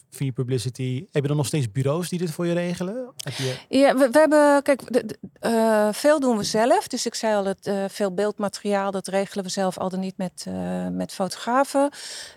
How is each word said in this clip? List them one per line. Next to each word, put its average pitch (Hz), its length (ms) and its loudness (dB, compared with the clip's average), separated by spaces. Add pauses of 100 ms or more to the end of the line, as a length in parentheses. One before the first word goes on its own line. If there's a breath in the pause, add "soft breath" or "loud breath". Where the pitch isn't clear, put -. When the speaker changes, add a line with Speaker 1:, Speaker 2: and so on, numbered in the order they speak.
Speaker 1:
free 135 220 -4
publicity. 127 800 -4
Heb 151 100 0
je 131 60 -2
dan 147 100 0
nog 147 80 0
steeds 131 260 -2
bureaus 143 380 -2
die 180 100 -4
dit 170 120 -4
voor 175 140 -4
je 170 80 0
regelen? 180 640 -4
Heb 135 160 -12
je 131 220 -4 (140 loud breath)
Speaker 2:
Ja, 262 260 6
we, 262 140 4
we 269 100 6
hebben, 294 440 6
kijk, - 300 -2
de, 240 120 2
de, - 120 -10 (220)
eh, 220 520 4
veel 294 280 2
doen 254 180 2
we 202 60 -2
zelf. 240 440 2
Dus - 180 -4
ik 233 100 -6
zei 220 200 0
al, 196 100 2
het, 196 220 -6
eh, 196 220 -2
veel 196 240 -2
beeldmateriaal, 202 800 -2
dat 190 160 -6
regelen 196 360 -2
we 180 60 -8
zelf, 185 280 -2
al 190 120 -2
dan 190 100 -4
niet 190 180 -6
met, - 300 -8
eh, 180 400 -4
met 180 260 -6
fotografen. 269 760 0 (480 loud breath)